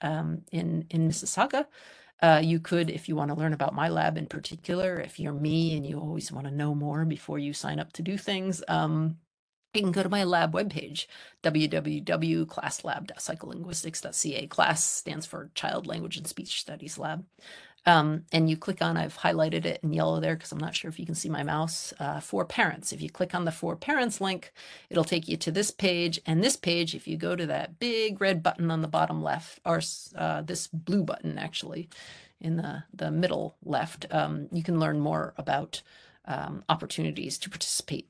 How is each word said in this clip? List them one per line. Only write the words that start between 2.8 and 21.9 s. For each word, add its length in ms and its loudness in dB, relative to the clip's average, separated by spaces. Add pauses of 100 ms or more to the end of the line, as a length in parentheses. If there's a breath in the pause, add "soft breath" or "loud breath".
if 200 -6
you 80 0
wanna 180 0
learn 160 2
about 240 0
my 140 2
lab 280 2
in 100 -4
particular, 720 -2
if 220 -8
you're 140 -4
me 420 2
and 100 -4
you 140 -6
always 320 -6
wanna 200 -6
know 220 0
more 300 0
before 340 -2
you 140 -4
sign 260 -4
up 140 -4
to 100 -10
do 160 -2
things, 520 -2
um, 480 2 (560)
you 80 4
can 100 4
go 100 2
to 80 2
my 140 2
lab 300 4
webpage, 520 -2 (380 loud breath)
w 240 4
w 340 0
w 440 2
class 400 -6
lab 220 -4
dot 120 -14
psycholinguistics 840 -6
dot 140 -8
c 200 0
a. 120 -4
Class 360 4
stands 420 -2
for 280 -12
Child 320 -2
Language 320 -6
and 80 -8
Speech 360 -6
Studies 360 -10
Lab. 280 -6 (640 loud breath)
Um, 460 8
and 160 6
you 80 4
click 240 -4
on, 160 2
I've 200 -2
highlighted 480 2
it 160 -2
in 120 0
yellow 260 2
there 160 2
'cause 160 -10
I'm 80 -6
not 160 -4
sure 140 -4
if 100 -10
you 60 -8
can 100 -4
see 140 -4
my 140 -2
mouse, 560 -2